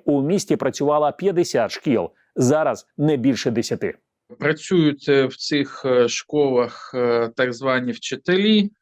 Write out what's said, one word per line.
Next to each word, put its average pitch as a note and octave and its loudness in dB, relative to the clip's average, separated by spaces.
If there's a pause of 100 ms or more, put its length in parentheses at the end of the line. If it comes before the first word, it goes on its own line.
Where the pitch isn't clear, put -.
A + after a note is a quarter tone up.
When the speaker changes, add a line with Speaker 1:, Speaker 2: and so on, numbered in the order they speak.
Speaker 1:
у C#3+ 2
місті D#3 0
працювало D3 0
п'ятдесят E3 -2
шкіл, A2 -2 (260)
зараз C3 0 (100)
не D3+ 2
більше A#2+ 0
десяти. - -4 (420)
Speaker 2:
Працюють, D3+ 0
е, C3+ 4
в C3 -6
цих, - -6
е, B2 4
школах, B2+ -2
е, A#2+ 0
так B2+ 0
звані B2+ -2
вчителі. G3 0 (120)